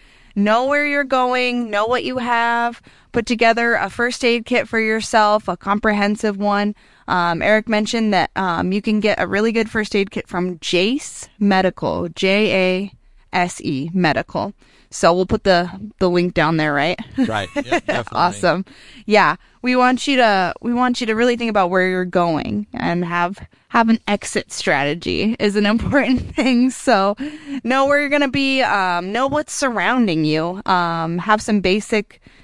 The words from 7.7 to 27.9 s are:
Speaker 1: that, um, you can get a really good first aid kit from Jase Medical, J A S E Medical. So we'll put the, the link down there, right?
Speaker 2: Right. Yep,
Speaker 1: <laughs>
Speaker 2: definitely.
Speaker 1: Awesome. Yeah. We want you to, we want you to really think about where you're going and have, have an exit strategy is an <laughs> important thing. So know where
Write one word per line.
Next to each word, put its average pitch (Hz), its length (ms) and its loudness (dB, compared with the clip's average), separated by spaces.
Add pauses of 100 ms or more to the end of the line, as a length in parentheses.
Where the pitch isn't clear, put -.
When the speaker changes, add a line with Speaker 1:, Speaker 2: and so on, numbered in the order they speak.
Speaker 1:
that, 170 220 2
um, 180 360 -2
you 202 80 0
can 214 200 0
get 208 200 0
a 180 60 0
really 214 260 0
good 226 160 0
first 214 260 -4
aid 196 160 0
kit - 160 -8
from 180 340 -4
Jase - 680 -2 (100)
Medical, 185 680 0
J 196 460 0
A 185 380 0 (420)
S 180 260 -2
E 147 320 -4
Medical. 175 640 -2 (360)
So 170 220 2
we'll 180 140 2
put 214 180 -2
the, 180 260 2 (280)
the 185 100 2
link 175 240 0
down 160 260 2
there, 151 140 0
right? 147 260 -2 (200)
Speaker 2:
Right. 113 360 -2
Yep, 285 100 -4
Speaker 1:
<laughs> 320 220 -4
Speaker 2:
definitely. - 260 -4
Speaker 1:
Awesome. 175 520 0 (400)
Yeah. 185 320 4 (260)
We 247 120 0
want 254 320 2
you 277 100 2
to, 202 440 4
we 233 120 -4
want 247 280 0
you 247 60 -4
to 220 80 0
really 240 220 2
think 233 120 -4
about 196 220 2
where 185 180 2
you're 185 160 0
going 180 720 0
and 170 300 -2
have, 175 340 -2 (300)
have 226 200 2
an 226 180 4
exit - 460 -4
strategy 147 840 -2
is 208 180 0
an 208 100 2
<laughs> 208 80 2
important 247 600 0
thing. 254 360 2
So 208 460 2 (480)
know 269 220 0
where 285 140 2